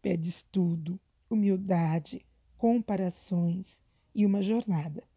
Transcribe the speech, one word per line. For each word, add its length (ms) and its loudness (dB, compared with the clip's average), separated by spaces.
pede 280 -2
estudo, 680 -2
humildade, 960 0
comparações 1200 0
e 100 4
uma 160 2
jornada. 640 -2